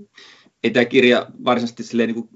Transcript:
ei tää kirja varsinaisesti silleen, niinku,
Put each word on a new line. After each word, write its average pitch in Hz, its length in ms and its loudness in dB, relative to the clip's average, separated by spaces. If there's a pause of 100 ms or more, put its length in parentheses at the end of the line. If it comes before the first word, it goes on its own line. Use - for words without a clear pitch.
(640)
ei 117 60 0
tää 120 140 0
kirja 120 420 2 (180)
varsinaisesti 117 380 -2
silleen, 113 260 -2
niinku, 113 280 -10